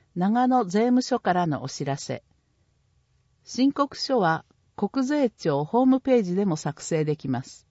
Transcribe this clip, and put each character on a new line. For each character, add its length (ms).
長 320
野 200
税 140
務 200
署 180
か 140
ら 140
の 160
お 80
知 160
ら 100
せ。 260
申 300
告 240
書 220
は 260
国 300
税 240
庁 340
ホ 200
ー 20
ム 160
ペ 160
ー 40
ジ 120
で 100
も 120
作 280
成 220
で 100
き 140
ま 140
す。 260